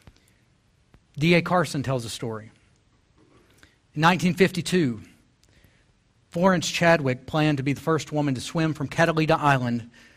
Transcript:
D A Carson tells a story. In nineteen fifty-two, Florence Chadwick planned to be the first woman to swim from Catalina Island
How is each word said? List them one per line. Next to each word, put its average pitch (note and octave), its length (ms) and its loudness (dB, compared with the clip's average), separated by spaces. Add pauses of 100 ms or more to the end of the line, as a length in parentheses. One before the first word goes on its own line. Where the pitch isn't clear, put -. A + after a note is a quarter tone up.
(1160)
D D#3 160 2
A E3+ 80 4
Carson E3+ 420 -2
tells B2+ 220 -4
a G#2+ 60 -12
story. A2 400 -10 (1400)
In D3+ 60 -6
nineteen E3+ 340 2
fifty-two, D#3+ 680 0 (1300)
Florence F3 380 2
Chadwick E3 580 2
planned D3+ 320 0
to C3+ 40 -4
be C#3 120 -2
the C3 60 -8
first D#3+ 320 -4
woman D3 220 0
to A#2 60 -6
swim D#3+ 320 -2
from C3+ 160 -8
Catalina D#3+ 480 2
Island B2+ 540 0 (260)